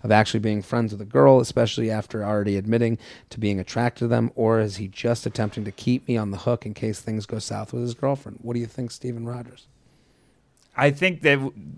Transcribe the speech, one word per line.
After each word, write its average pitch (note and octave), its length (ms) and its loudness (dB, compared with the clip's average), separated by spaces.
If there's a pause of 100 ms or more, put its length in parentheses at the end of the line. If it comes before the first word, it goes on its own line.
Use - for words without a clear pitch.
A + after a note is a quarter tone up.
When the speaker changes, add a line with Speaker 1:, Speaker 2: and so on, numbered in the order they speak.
Speaker 1:
of G2+ 100 -4
actually G#2+ 280 4
being G#2 240 0
friends A#2 280 0
with G#2 100 -10
a G2+ 40 -12
girl, C3 340 8
especially A#2 520 0
after G#2+ 340 -4
already G2+ 320 0
admitting A2+ 400 2 (320)
to - 100 -14
being G#2 200 0
attracted A#2 400 -2
to A#2+ 80 0
them, A#2 260 2
or A2+ 260 2
is G2+ 180 -2
he G2 100 -8
just A#2 400 -4
attempting A2 380 -4
to G#2 60 -6
keep - 360 -2
me A#2+ 100 0
on G#2 140 -2
the G2+ 60 -6
hook A#2+ 280 -2
in G#2+ 80 -8
case A2 260 -6
things A2 280 -6
go A2+ 100 -6
south G#2 360 -8
with A#2+ 100 -4
his A#2+ 100 -6
girlfriend? C3+ 480 -6
What A#2+ 140 -6
do A#2+ 40 -2
you A#2 60 -4
think, A#2+ 240 -8
Steven A#2+ 380 -10
Rogers? A#2+ 400 -14 (1120)
Speaker 2:
I C#3+ 120 6
think E3+ 300 -2
that C#3+ 160 4
w-, C3+ 160 -4 (240)